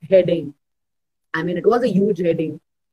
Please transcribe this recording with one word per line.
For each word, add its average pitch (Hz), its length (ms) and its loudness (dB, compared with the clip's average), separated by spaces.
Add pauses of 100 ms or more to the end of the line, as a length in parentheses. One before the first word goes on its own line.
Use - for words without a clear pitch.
heading. 175 460 2 (800)
I 160 100 -4
mean, 175 140 -4
it 170 100 -2
was 247 160 2
a 254 60 0
huge 196 320 0
heading. 165 400 -2 (320)